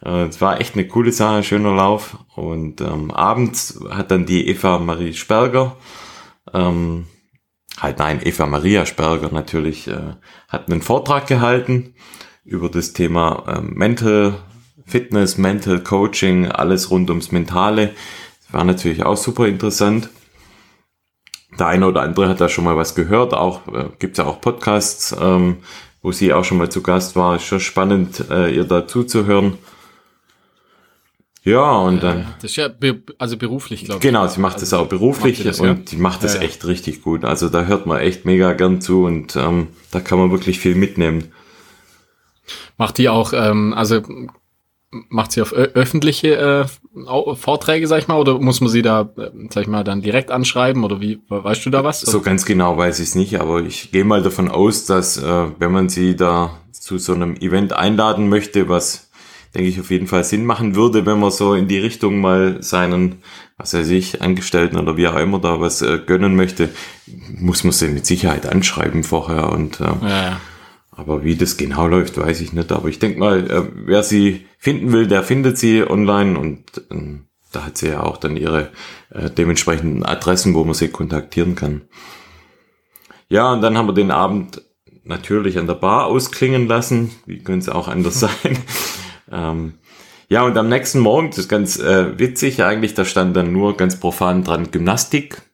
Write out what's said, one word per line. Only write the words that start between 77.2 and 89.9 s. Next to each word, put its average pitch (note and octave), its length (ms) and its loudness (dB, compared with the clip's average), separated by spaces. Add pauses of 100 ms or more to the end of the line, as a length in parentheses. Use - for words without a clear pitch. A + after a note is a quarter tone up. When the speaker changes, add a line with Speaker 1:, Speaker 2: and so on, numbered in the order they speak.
Speaker 1:
da D2+ 120 -8
hat D#2 140 -10
sie E2 100 -2
ja D2+ 140 -4
auch D#2 160 -4
dann D#2 180 -4
ihre, D#2+ 320 -2 (420)
äh, - 200 -6
dementsprechenden E2 760 0
Adressen, F#2 500 0
wo D#2+ 100 4
man D#2+ 100 0
sie D#2+ 140 0
kontaktieren D#2+ 680 -2
kann. D2 280 -4 (1500)
Ja, A#2 240 2
und A#2 100 0
dann A2 160 2
haben A2+ 100 0
wir G2 60 0
den F#2+ 160 2
Abend F#2 500 -2 (440)
natürlich G2 540 -2
an E2+ 80 -2
der E2+ 80 -2
Bar G2+ 320 2
ausklingen B2+ 600 0
lassen. A#2 460 0 (140)
Wie F#2 160 -14
könnte F#2 280 -2
es - 40 -4
auch F2 140 -4
anders F2+ 320 0
<laughs> - 0 -
sein? B2+ 380 0 (720)
Ähm, E2 440 -6 (540)